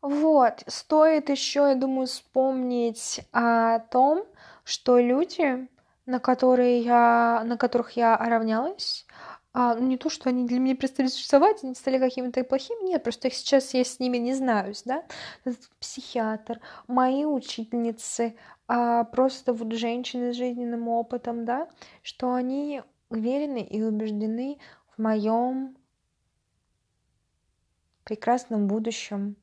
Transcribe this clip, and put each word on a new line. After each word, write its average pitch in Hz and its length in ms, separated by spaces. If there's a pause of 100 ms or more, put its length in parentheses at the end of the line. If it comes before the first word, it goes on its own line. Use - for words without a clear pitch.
Вот, 285 640
стоит 311 600
ещё, 285 400
я 269 60
думаю, 262 300
вспомнить 247 1160 (120)
о 226 460
том, 285 460 (380)
что - 360
люди, 262 680 (380)
на 254 140
которые 247 640
я, 233 640
на 233 120
которых 240 400
я 226 200
равнялась, 226 920 (460)
а, 240 200
ну, 247 140
не 262 100
то, 311 120
что - 200
они 247 160
для 247 140
меня 262 160
перестали 262 320
существовать, 311 560
они 262 120
стали 262 220
какими-то 254 460
плохими, 269 460
нет, 339 140
просто 240 260
их - 40
сейчас - 400
я 254 100
с - 160
ними 247 180
не 240 180
знаюсь, 214 500
да. 277 180 (420)
Этот 240 240 (100)
психиатр, 220 800 (280)
мои 254 380
учительницы, 233 1080 (320)
а, 233 380
просто 254 480
вот 226 200
женщины 240 600
с - 40
жизненным 240 520
опытом, 233 560
да, 262 220 (360)
что - 300
они 269 500 (260)
уверены 247 540
и 214 180
убеждены 220 800 (380)
в 220 40
моём 233 760 (2250)
прекрасном 220 640
будущем. 208 760